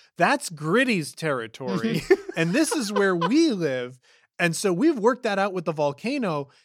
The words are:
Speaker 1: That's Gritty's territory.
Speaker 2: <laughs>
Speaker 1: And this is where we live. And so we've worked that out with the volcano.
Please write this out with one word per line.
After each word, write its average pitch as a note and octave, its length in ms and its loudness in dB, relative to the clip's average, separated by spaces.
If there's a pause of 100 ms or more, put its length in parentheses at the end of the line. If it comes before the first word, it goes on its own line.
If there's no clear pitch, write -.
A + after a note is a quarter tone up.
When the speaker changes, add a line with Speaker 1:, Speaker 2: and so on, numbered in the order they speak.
(180)
Speaker 1:
That's A#3+ 320 2
Gritty's E3+ 640 0
territory. D3 920 -4
Speaker 2:
<laughs> - 40 6 (260)
Speaker 1:
And E3+ 160 0
this D4 180 2
is G#3+ 220 -4
where G3 220 2
we B3+ 360 2
live. C3 480 -4 (400)
And E3+ 160 2
so G3 160 0
we've C4+ 260 2
worked A#3 260 2
that G3+ 140 -2
out G3 160 0
with F3+ 120 -6
the E3+ 80 -2
volcano. D3+ 760 -2 (180)